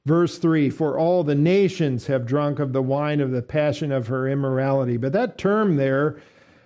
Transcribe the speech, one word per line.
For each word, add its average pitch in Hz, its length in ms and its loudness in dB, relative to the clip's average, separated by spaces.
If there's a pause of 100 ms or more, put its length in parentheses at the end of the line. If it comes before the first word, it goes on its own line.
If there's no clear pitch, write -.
Verse 170 320 2
three, 160 320 2
"For 147 280 -2
all 175 260 2
the 147 100 0
nations 160 720 2
have 131 200 0
drunk 147 320 -2
of 139 140 -2
the 135 100 0
wine 143 380 0
of 135 100 0
the 127 120 -2
passion 151 480 -2
of 131 160 -2
her 131 220 -2
immorality." 135 680 0
But 131 180 -2
that 220 240 -2
term 202 380 2
there, 139 440 0 (460)